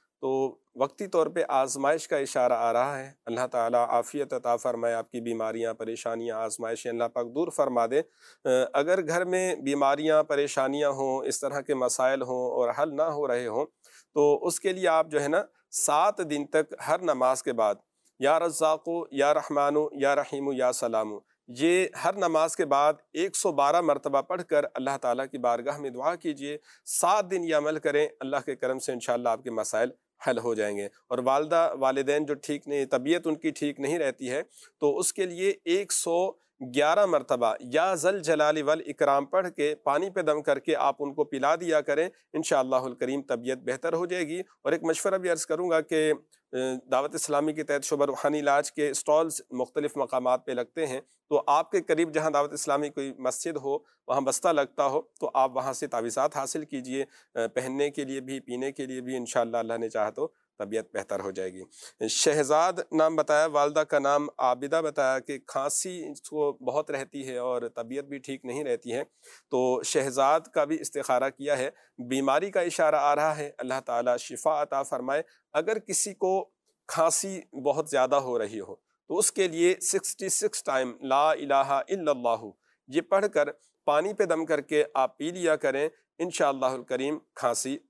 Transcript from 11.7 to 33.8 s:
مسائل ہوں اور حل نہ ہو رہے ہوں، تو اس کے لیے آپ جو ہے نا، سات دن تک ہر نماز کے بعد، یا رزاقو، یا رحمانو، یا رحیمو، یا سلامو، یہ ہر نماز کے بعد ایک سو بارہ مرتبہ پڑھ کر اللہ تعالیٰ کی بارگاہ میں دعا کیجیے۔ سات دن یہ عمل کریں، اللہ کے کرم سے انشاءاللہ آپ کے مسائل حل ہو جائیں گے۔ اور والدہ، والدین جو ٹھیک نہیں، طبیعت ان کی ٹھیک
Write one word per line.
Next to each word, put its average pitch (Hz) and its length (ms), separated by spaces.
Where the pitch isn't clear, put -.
مسائل 131 480
ہوں 127 280
اور 123 180
حل 156 140
نہ 151 60
ہو 147 260
رہے 123 180
ہوں، 117 200
تو 147 320
اس 170 140
کے 190 120
لیے 185 160
آپ 160 220
جو 147 120
ہے 143 60
نا، 175 140
سات 170 480
دن 147 280
تک 156 280
ہر 160 160
نماز 131 400
کے 139 100
بعد، 110 220
یا 143 200
رزاقو، 160 720
یا 143 240
رحمانو، 147 580
یا 139 240
رحیمو، 139 360
یا 127 200
سلامو، 110 460
یہ 165 380
ہر 180 100
نماز 165 420
کے 180 80
بعد 143 280
ایک 180 240
سو 185 160
بارہ 147 280
مرتبہ 143 420
پڑھ 180 200
کر 147 220
اللہ 135 260
تعالیٰ 123 300
کی 143 80
بارگاہ 123 400
میں 143 120
دعا 131 240
کیجیے۔ 147 440
سات 190 460
دن 180 140
یہ 160 120
عمل 151 220
کریں، 147 300
اللہ 135 160
کے 135 100
کرم 131 220
سے 131 140
انشاءاللہ 120 360
آپ 113 160
کے 123 60
مسائل 113 400
حل 127 120
ہو 117 160
جائیں 104 220
گے۔ 101 100
اور - 320
والدہ، 151 600
والدین 139 480
جو 147 80
ٹھیک 143 340
نہیں، 143 160
طبیعت 139 420
ان 156 80
کی 156 160
ٹھیک 143 300